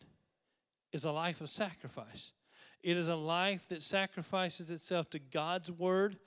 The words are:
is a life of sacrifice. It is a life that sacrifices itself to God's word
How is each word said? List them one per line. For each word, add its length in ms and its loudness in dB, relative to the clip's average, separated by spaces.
is 140 -4
a 60 0
life 280 0
of 100 -6
sacrifice. 840 -6
It 140 2
is 100 2
a 80 2
life 540 2
that 120 -4
sacrifices 920 0
itself 400 0
to 80 -6
God's 520 -2
word 560 4